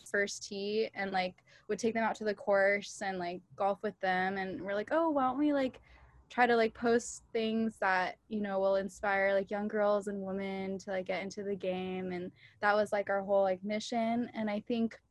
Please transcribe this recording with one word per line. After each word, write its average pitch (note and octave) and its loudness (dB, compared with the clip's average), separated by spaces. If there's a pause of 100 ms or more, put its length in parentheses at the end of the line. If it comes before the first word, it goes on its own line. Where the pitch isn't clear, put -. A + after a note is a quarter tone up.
(100)
First G3+ 0
Tee G#3 -4
and, G3 -4
like, F#3 -2 (240)
would G#3 -2
take A3+ 0
them A3+ 0
out G#3+ 0
to G#3+ -8
the G#3 0
course G3+ 2
and, F#3+ -4
like, F3+ -6 (140)
golf G3 0
with G#3 -4
them. F#3 0
And F#3+ -6
we're G3 -4
like, G#3 -2
"Oh, E4 4
why C#4+ 2
don't B3+ 0
we, D4 2
like, C4+ 0 (480)
try B3 4
to, A#3+ 6
like, A3+ 2
post A#3 0
things A3 0
that, F#3 0 (100)
you A3 -4
know, G3 -2
will G3 4
inspire, G3 0
like, G3 0
young G#3 -2
girls G#3 2
and G3+ -6
women F#3+ -4
to, G3 -12
like, F#3+ -4
get F#3 -4
into G3 -8
the G3+ -4
game?" F#3 -4
And F3+ -8 (280)
that G#3 4
was, G#3 2
like, G3+ 0
our G3 0
whole, G3 4
like, F#3+ 2
mission. A3+ 0
And G#3+ -2
I G#3 -2
think A3+ -2 (120)